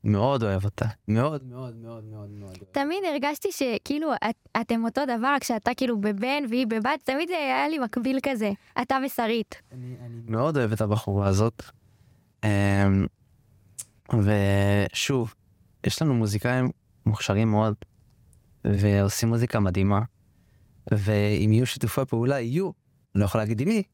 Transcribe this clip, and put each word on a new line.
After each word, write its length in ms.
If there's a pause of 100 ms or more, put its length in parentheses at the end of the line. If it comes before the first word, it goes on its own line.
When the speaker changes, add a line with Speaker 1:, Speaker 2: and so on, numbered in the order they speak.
Speaker 1:
מאוד 400
אוהב 220
אותה. 200 (220)
מאוד, 360
מאוד, 320
מאוד, 280
מאוד, 260
מאוד 280
אוהב. 140
Speaker 2:
תמיד 400
הרגשתי 400
שכאילו, 600
את, 220 (260)
אתם 240
אותו 200
דבר, 340
כשאתה 340
כאילו 280
בבן 480
והיא 180
בבת, 360
תמיד 260
זה 80
היה 300
לי 120
מקביל 440
כזה, 280 (300)
אתה 240
ושרית. 560 (100)
Speaker 1:
אני, 240 (100)
אני 220
מאוד 300
אוהב 140
את 100
הבחורה 460
הזאת. 360 (800)
אמ, 600 (1080)
ושוב, 1200 (520)
יש 160
לנו 120
מוזיקאים 560 (360)
מוכשרים 460
מאוד, 220 (920)
ועושים 680
מוזיקה 300
מדהימה, 420 (880)
ואם 640
יהיו 120
שיתופי 400
פעולה, 340
יהיו. 260
אני 560
לא 40
יכול 160
להגיד 200
עם 60
מי 160 (100)